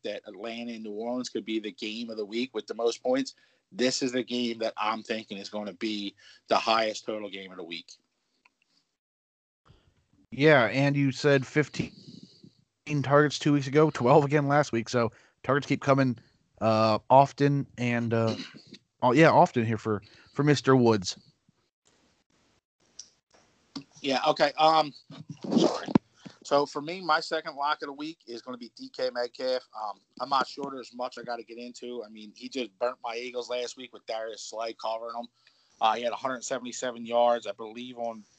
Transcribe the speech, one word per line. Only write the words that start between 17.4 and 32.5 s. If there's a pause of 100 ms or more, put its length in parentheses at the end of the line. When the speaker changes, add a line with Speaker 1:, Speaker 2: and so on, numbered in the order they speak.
Speaker 2:
and,
uh, (340)
<clears throat>
oh,
yeah,
often
here
for, (320)
for
Mister
Woods. (2750)
Speaker 1:
Yeah,
okay.
Um, (640)
sorry. (560)
So
for
me,
my
second
lock
of
the
week
is
gonna
be
D
K
Metcalf.
Um, (220)
I'm
not
sure
there's
much
I
gotta
get
into.
I
mean,
he
just